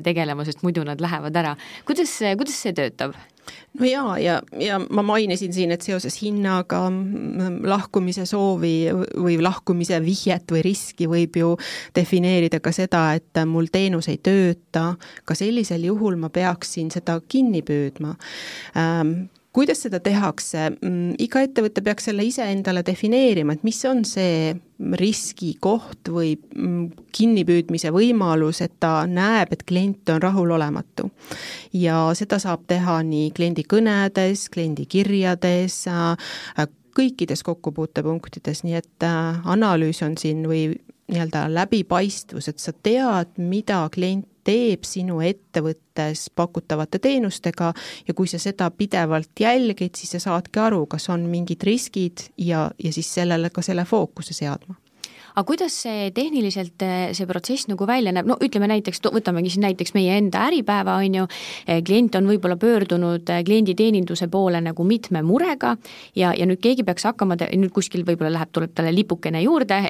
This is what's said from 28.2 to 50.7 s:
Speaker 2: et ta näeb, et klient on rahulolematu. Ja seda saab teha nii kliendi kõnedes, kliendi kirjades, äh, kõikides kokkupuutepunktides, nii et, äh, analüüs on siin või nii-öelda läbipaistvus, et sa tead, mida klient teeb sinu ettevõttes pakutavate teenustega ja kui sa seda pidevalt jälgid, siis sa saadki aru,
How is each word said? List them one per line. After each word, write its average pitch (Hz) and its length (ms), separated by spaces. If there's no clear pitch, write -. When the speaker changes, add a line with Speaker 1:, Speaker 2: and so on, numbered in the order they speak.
Speaker 2:
et - 180
ta 160 260
näeb, 180 480
et - 100
klient 190 460
on 160 120
rahulolematu. 170 880
Ja 165 420
seda 202 240
saab 175 280
teha 175 360
nii 151 280
kliendi 170 360
kõnedes, 202 840
kliendi 151 360
kirjades, 185 1040
äh, 170 800
kõikides 254 520
kokkupuutepunktides, 156 1200
nii 170 120
et, - 280
äh, 165 420
analüüs 175 580
on 156 140
siin 156 260
või 160 320
nii-öelda 160 400
läbipaistvus, 190 960
et 151 120
sa - 120
tead, 214 560
mida 185 540
klient 190 360
teeb 220 400
sinu 180 380
ettevõttes 156 1080
pakutavate 170 680
teenustega 196 720
ja 170 100
kui 190 140
sa 175 100
seda 196 300
pidevalt 165 680
jälgid, 226 580
siis - 180
sa 175 140
saadki 180 320
aru, 202 300